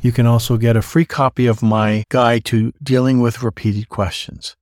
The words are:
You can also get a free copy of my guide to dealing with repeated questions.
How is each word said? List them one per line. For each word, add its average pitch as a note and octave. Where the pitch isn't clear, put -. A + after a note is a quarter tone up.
You B2
can A#2
also A#2
get A2+
a G#2+
free E3
copy C3
of A2+
my G#2+
guide A#2+
to A2
dealing B2+
with A#2+
repeated A2
questions. -